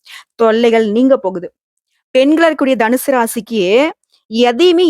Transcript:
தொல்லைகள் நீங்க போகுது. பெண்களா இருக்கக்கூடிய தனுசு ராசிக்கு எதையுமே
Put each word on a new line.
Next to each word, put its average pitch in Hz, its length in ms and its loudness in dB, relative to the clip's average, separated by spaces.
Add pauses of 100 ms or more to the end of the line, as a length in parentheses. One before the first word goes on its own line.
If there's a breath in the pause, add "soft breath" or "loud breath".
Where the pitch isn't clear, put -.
(340 loud breath)
தொல்லைகள் 226 560 0
நீங்க 254 260 2
போகுது. 185 320 -8 (640)
பெண்களா 302 320 2
இருக்கக்கூடிய 277 300 0
தனுசு 240 360 -2
ராசிக்கு 226 480 -4 (720)
எதையுமே 247 600 2